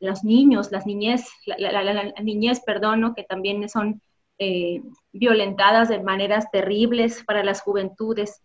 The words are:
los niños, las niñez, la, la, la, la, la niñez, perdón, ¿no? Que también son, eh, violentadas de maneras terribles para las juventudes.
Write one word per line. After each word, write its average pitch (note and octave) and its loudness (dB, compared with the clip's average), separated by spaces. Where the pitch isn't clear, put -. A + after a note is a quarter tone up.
los F#3+ -6
niños, A3+ 6
las G3 -6
niñez, G#3+ -2
la, G3+ -6
la, G3 -2
la, G3 -2
la, G3+ -2
la G3+ -12
niñez, A3 0
perdón, G#3+ 0
¿no? A#3 0
Que G#3 -12
también G3+ -4
son, G#3+ -2
eh, F3+ -2
violentadas G#3+ 4
de G3+ -2
maneras G3+ -2
terribles A3+ 0
para G#3 -2
las G3 -2
juventudes. G3+ -4